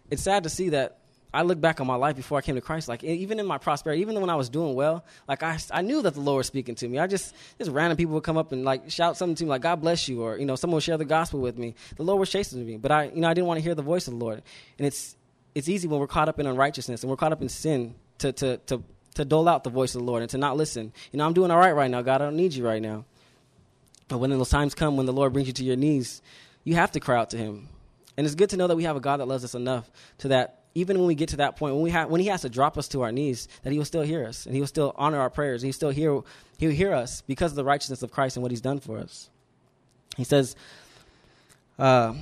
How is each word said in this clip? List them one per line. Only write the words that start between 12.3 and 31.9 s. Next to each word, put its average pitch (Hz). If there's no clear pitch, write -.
chasing 135
me, 113
but 135
I, 151
you 151
know, 165
I 165
didn't 175
wanna 165
hear 170
the 151
voice 170
of 123
the 120
Lord. 110
And 139
it's, -
it's 143
easy 180
when 147
we're 143
caught 156
up 151
in 147
unrighteousness 131
and 131
we're 135
caught 156
up 147
in 131
sin 127
to, 139
to, 127
to, 123
to 156
dole 156
out 160
the 131
voice 127
of 123
the 120
Lord 120
and 117
to 131
not 139
listen. 123
"You 135
know, 151
I'm 165
doing 180
all 170
right 180
right 139
now, 123
God. 131
I 147
don't 147
need 175
you 127
right 110
now." 110
But 131
when 131
those 131
times 143
come 147
when 135
the 127
Lord 135
brings 135
you 123
to 127
your 127
knees, 139
you 160
have 170
to 143
cry 123
out 113
to 113
him. 107
And 143
it's 147
good 196
to 202
know 180
that 170
we 165
have 156
a 135
God 139
that 131
loves 131
us 120
enough 123
to 143
that 131
even 185
when 180
we 170
get 156
to 139
that 143
point, 139
when 151
we 170